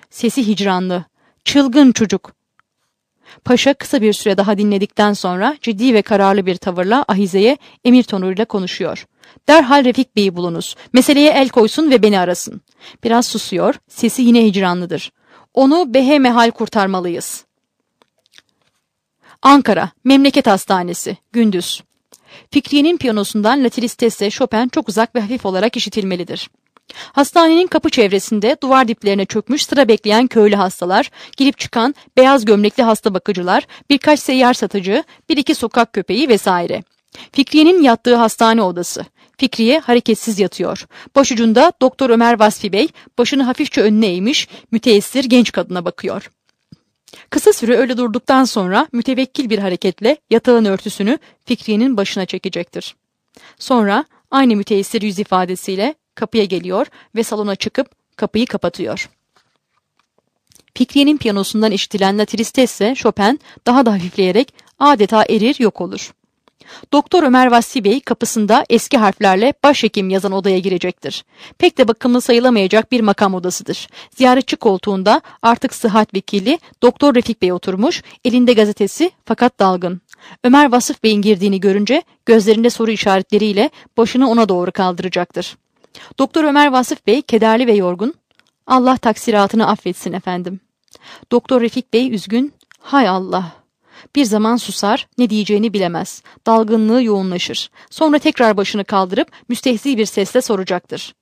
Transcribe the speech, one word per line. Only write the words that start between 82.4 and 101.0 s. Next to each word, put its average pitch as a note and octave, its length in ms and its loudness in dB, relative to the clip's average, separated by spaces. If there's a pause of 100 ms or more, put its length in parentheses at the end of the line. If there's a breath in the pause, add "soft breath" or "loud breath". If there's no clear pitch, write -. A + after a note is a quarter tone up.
soru A3+ 200 -4
işaretleriyle G#3 800 0 (260 soft breath)
başını A#3+ 340 0
ona A3+ 180 2
doğru F3+ 240 -2
kaldıracaktır. F3+ 840 -6 (640 loud breath)
Doktor D4+ 260 0
Ömer D4 220 2
Vasıf B3+ 400 -2
Bey B3 160 0
kederli A3+ 440 0
ve A#3 80 2
yorgun, G3 400 -2 (520)
"Allah C4 300 2
taksiratını G#3+ 720 0
affetsin F3+ 440 -6
efendim." F3+ 480 -8 (720 loud breath)
Doktor A#3+ 280 0
Refik A#3 320 -4
Bey A#3+ 220 0
üzgün, A3+ 380 -4 (280)
"Hay C4+ 280 0
Allah." F#3 440 -4 (640 soft breath)
Bir C#4+ 80 2
zaman G#3+ 320 0
susar, G#3 500 -4 (120)
ne A#3+ 120 0
diyeceğini G#3 420 -2
bilemez. F3 500 -6 (240 soft breath)
Dalgınlığı A3+ 560 2
yoğunlaşır. F#3+ 680 -4 (200 soft breath)
Sonra D4+ 280 0
tekrar A3+ 380 0
başını G3 280 -4
kaldırıp G3 440 -2 (200 soft breath)
müstehzi B3 500 -4
bir G#3+ 80 0
sesle G3+ 340 -2
soracaktır. F#3+ 800 -6